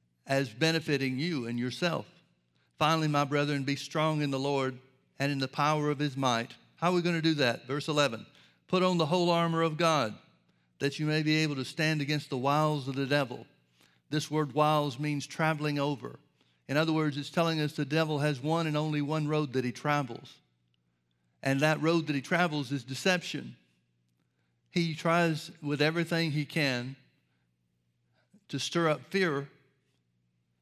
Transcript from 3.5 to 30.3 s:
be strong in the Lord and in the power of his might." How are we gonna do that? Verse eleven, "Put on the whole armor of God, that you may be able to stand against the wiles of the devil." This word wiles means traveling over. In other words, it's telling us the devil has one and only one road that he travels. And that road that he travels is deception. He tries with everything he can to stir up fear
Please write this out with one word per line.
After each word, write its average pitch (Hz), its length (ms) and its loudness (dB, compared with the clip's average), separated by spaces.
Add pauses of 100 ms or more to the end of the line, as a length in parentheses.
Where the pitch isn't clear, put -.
be 139 120 -2
strong 156 440 0
in 143 100 0
the 135 80 -2
Lord 135 400 -2 (400)
and 143 140 0
in 139 60 -2
the 131 100 -2
power 151 420 2
of 139 80 -2
his 139 180 -2
might." 123 380 0 (220)
How 175 140 0
are 180 40 4
we 175 80 2
gonna 165 200 0
do 160 120 4
that? 123 320 0
Verse 139 220 -6
eleven, 139 380 0 (420)
"Put 180 140 2
on 185 160 4
the 160 80 2
whole 175 240 2
armor 170 320 2
of 156 140 0
God, 151 420 2 (600)
that 139 200 -2
you 151 80 -2
may 156 160 2
be 156 140 2
able 156 180 2
to 131 100 -4
stand 156 360 -2
against 147 300 -2
the 135 80 -2
wiles 143 500 2
of 135 60 -4
the 135 120 -2
devil." 123 400 -2 (640)
This 151 200 -2
word 147 240 -2
wiles 147 440 2
means 147 280 -4
traveling 151 520 -2
over. 139 400 -4 (500)
In 135 80 0
other 160 160 4
words, 156 240 0
it's 143 140 -8
telling 165 300 0
us 151 140 -2
the 151 100 -2
devil 156 340 0
has 143 220 0
one 160 260 0
and 151 100 0
only 151 240 0
one 147 280 -2
road 151 240 0
that 127 120 0
he 123 80 -2
travels. 147 640 -2 (1080)
And 135 180 0
that 151 200 2
road 160 280 2
that 147 80 0
he 131 60 -4
travels 151 500 0
is 135 100 -4
deception. 131 760 -4 (1120)
He 170 240 -2
tries 165 580 0 (100)
with 147 180 -2
everything 160 520 0
he 147 120 -2
can 131 520 -2 (1500)
to 143 100 -6
stir 165 300 0
up 139 220 -2
fear 151 380 0 (1120)